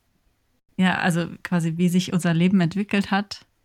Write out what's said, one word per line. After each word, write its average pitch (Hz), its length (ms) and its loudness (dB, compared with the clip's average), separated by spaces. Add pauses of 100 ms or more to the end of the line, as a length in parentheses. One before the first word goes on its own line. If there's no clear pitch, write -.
(800)
ja, 185 200 2
also 170 280 -2 (180)
quasi 165 320 -2
wie 175 140 2
sich 180 240 0
unser 175 180 0
Leben 185 300 2
entwickelt 196 480 -2
hat - 340 -4 (200)